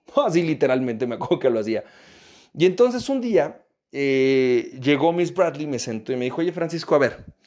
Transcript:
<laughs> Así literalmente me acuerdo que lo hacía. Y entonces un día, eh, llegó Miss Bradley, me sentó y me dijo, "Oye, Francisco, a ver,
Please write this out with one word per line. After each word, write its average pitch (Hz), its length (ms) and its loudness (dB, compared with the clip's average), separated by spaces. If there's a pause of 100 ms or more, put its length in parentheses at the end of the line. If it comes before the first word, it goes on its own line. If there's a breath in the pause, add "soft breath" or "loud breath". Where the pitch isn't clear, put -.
<laughs> - 180 0
Así 175 180 2
literalmente 127 640 0
me 117 100 -6
acuerdo - 220 -2
que 135 120 2
lo 113 100 0
hacía. 107 240 -4 (720 loud breath)
Y 156 80 2
entonces 240 460 2
un 269 100 -2
día, 196 460 0 (260)
eh, 135 880 2
llegó 143 300 2
Miss 175 220 -2
Bradley, 156 320 0
me 135 120 -4
sentó 113 340 -6
y 127 40 -2
me 123 80 -4
dijo, 127 160 -4
"Oye, 170 120 -2
Francisco, 165 420 -4
a 147 40 4
ver, 123 280 -2 (200 soft breath)